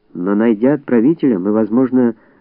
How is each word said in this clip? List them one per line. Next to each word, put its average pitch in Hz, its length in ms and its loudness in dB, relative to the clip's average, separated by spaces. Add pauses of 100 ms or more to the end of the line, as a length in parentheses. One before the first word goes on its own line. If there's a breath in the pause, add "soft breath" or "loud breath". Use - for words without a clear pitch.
(140)
Но 92 200 -4
найдя 113 400 0
отправителя, 135 640 0
мы, 98 140 -2
возможно, 117 600 0 (260 soft breath)